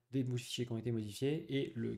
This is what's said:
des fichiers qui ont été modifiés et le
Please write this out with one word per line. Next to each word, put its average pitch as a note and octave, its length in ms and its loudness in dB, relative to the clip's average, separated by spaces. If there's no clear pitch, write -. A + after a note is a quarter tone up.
des C3 120 4
fichiers B2 400 0
qui A#2+ 80 -4
ont A2+ 60 0
été A#2+ 120 0
modifiés A#2 540 0
et C#3 220 2
le A2+ 220 0